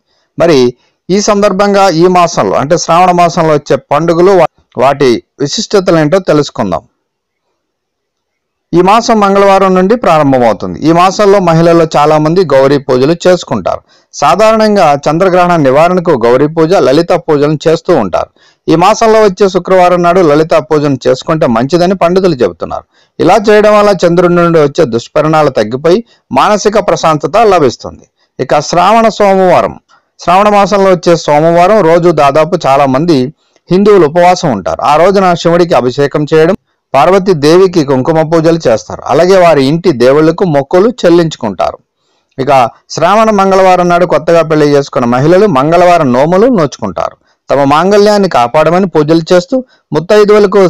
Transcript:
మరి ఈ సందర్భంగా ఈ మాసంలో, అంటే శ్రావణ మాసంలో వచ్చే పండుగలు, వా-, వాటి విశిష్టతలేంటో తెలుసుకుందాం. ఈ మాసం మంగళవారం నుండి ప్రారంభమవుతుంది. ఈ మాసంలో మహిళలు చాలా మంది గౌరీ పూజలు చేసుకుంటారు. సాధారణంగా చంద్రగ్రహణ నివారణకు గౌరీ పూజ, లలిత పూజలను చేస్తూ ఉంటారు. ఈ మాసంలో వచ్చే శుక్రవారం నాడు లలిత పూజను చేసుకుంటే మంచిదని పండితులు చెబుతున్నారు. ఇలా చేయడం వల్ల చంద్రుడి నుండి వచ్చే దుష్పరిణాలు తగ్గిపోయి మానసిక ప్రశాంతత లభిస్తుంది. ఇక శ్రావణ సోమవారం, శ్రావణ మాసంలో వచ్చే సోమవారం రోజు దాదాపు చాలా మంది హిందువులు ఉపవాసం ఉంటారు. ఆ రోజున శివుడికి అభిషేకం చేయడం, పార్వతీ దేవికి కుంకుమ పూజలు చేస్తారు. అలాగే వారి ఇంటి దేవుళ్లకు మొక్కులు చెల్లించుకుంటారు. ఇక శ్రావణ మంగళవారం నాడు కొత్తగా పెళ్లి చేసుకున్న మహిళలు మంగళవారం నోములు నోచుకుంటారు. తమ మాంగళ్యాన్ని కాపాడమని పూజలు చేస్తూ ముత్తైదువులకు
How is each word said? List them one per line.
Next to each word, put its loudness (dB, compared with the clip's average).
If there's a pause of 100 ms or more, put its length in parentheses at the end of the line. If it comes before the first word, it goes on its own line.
(420)
మరి 2 (500)
ఈ -2 (100)
సందర్భంగా 0 (140)
ఈ 4 (140)
మాసంలో, 0
అంటే -2
శ్రావణ 0
మాసంలో 0
వచ్చే -2 (160)
పండుగలు, 0
వా-, 0 (240)
వాటి 0 (160)
విశిష్టతలేంటో -2 (100)
తెలుసుకుందాం. -4 (2000)
ఈ 4
మాసం 0
మంగళవారం 2
నుండి 0
ప్రారంభమవుతుంది. 0 (120)
ఈ 2
మాసంలో 2 (100)
మహిళలు 2 (100)
చాలా 2
మంది 0 (120)
గౌరీ 2 (100)
పూజలు 0 (120)
చేసుకుంటారు. -2 (320)
సాధారణంగా 0 (200)
చంద్రగ్రహణ 0 (140)
నివారణకు 0 (140)
గౌరీ 2 (100)
పూజ, 0 (140)
లలిత 0 (140)
పూజలను -2
చేస్తూ -2 (120)
ఉంటారు. -6 (420)
ఈ 2
మాసంలో 2
వచ్చే -2
శుక్రవారం 0
నాడు 2
లలిత 0 (160)
పూజను -2
చేసుకుంటే -2
మంచిదని -2
పండితులు 0
చెబుతున్నారు. -8 (340)
ఇలా 0 (120)
చేయడం 2
వల్ల 2 (100)
చంద్రుడి 0
నుండి 2
వచ్చే -2
దుష్పరిణాలు -2 (100)
తగ్గిపోయి -2 (320)
మానసిక -2 (100)
ప్రశాంతత -2
లభిస్తుంది. -2 (340)
ఇక -2 (100)
శ్రావణ 0 (100)
సోమవారం, 0 (460)
శ్రావణ 0
మాసంలో 0
వచ్చే 0 (100)
సోమవారం 2
రోజు 2 (140)
దాదాపు 0 (100)
చాలా 2
మంది 0 (520)
హిందువులు 2
ఉపవాసం 0
ఉంటారు. -6
ఆ 0
రోజున 0 (140)
శివుడికి 0
అభిషేకం -4 (100)
చేయడం, 2 (380)
పార్వతీ 0 (120)
దేవికి 2
కుంకుమ -2 (100)
పూజలు 0
చేస్తారు. -4 (100)
అలాగే 2
వారి 2 (100)
ఇంటి -2 (140)
దేవుళ్లకు 2 (120)
మొక్కులు 0 (140)
చెల్లించుకుంటారు. -2 (640)
ఇక -2 (420)
శ్రావణ 0 (100)
మంగళవారం 2
నాడు 0
కొత్తగా 0 (100)
పెళ్లి 0
చేసుకున్న -2
మహిళలు 2 (120)
మంగళవారం 2
నోములు 2 (100)
నోచుకుంటారు. -6 (340)
తమ 0 (140)
మాంగళ్యాన్ని 2
కాపాడమని 0
పూజలు 0 (100)
చేస్తూ 0 (380)
ముత్తైదువులకు 2